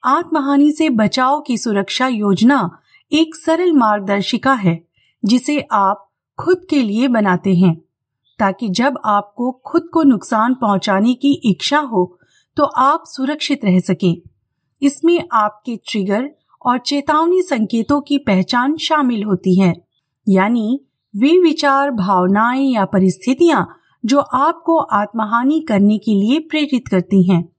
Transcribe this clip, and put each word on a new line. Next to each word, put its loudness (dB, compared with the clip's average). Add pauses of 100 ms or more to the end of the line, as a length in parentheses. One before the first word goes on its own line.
आत्महानि 0
से 0
बचाव 0
की -4
सुरक्षा -2
योजना 0 (320)
एक 0
सरल 0
मार्गदर्शिका 0
है, -2 (380)
जिसे 0
आप -2 (280)
खुद 0
के 0
लिए -2
बनाते 0
हैं, 4 (640)
ताकि -2
जब -2
आपको -4
खुद -6
को 2
नुकसान 0
पहुंचाने 0
की 0 (120)
इच्छा 0
हो, -4 (380)
तो 2
आप 0
सुरक्षित -6
रह 4
सकें। -2 (600)
इसमें 0
आपके -4
trigger -4 (360)
और 0
चेतावनी 0
संकेतों -2
की -4
पहचान 0
शामिल -2
होती 0
है, 2 (560)
यानी 0 (300)
वे 4
विचार, 2
भावनाएं 0
या 0
परिस्थितियां 2 (420)
जो 2
आपको 0
आत्महानि -2
करने 4
के -4
लिए 2
प्रेरित -4
करती 2
हैं। 0